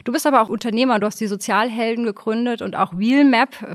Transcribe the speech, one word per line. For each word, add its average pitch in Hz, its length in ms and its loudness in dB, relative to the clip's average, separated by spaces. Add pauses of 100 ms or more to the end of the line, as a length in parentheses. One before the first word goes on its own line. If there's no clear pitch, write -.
Du 240 80 -4
bist 302 140 0
aber 269 140 6
auch 220 80 2
Unternehmer. 233 500 0
Du 208 80 0
hast 202 120 -6
die 220 80 -4
Sozialhelden 226 760 -2
gegründet 226 560 -4
und 190 140 -8
auch 175 220 -4
Wheelmap. 254 580 4 (200)